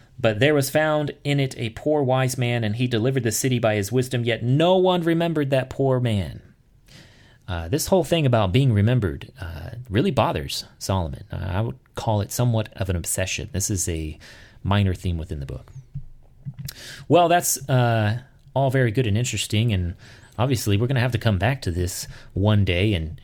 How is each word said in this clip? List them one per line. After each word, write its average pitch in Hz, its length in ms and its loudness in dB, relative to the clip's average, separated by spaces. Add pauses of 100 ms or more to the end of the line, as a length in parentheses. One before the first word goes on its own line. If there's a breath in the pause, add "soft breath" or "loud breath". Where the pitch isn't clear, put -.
(200 loud breath)
"But 107 200 0
there 147 140 6
was 139 160 2
found 151 420 0 (120)
in 143 160 0
it 135 180 -2
a 117 140 -4
poor 151 300 -2
wise 127 360 0
man, 120 260 0
and 107 120 -2
he 123 120 0
delivered 123 360 0
the 113 80 0
city 127 280 0
by 110 160 2
his 101 160 -2
wisdom, 127 320 0
yet 113 200 -2
no 160 340 4
one 185 240 2
remembered 165 480 0
that 131 200 0
poor 135 300 2
man." 104 420 -2 (1080 loud breath)
Uh, 85 200 -6
this 131 200 -2
whole 180 160 4
thing 160 220 0
about 113 260 4
being 127 200 4
remembered, 104 600 2 (100)
uh, 82 300 -12 (180)
really 147 220 2
bothers 123 540 -2 (120)
Solomon. 90 540 -4
Uh, 90 200 -6
I 95 100 -2
would 127 160 -4 (180)
call 107 260 -2
it - 100 -6
somewhat 117 420 0
of 95 160 -4
an 90 60 0
obsession. 85 580 -4
This 95 160 -2
is 92 200 -2
a 80 300 -6 (440 loud breath)
minor 98 300 2
theme 87 240 -4
within 78 220 -8
the 69 80 -8
book. 64 240 -12 (1400 loud breath)
Well, 170 200 6
that's, 175 300 2 (100)
uh, 117 520 2 (340)
all 135 160 0
very 127 220 2
good 117 160 0
and 101 100 2
interesting, 117 560 0
and 87 220 -2 (420 loud breath)
obviously 107 400 0
we're 120 100 2
gonna 131 120 0
have 123 140 0
to - 40 -2
come 101 220 2
back 127 240 0
to 90 80 -2
this 87 360 -4 (260 loud breath)
one 101 320 4
day 92 280 2
and 80 300 -4